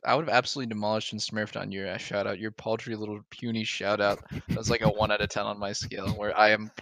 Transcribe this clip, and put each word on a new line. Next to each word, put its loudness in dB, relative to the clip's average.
I 4
would've 2
absolutely 2
demolished -2
and -6
smurfed -4
on -6
your, -6
uh, -4
shout -2
out, -4
your -6
paltry -4
little -6
puny -4
shout 0
out. 2
That's -2
like 2
a 6
one 4
out 4
of 0
ten -2
on -4
my -4
scale, -6
where -2
I 10
am 2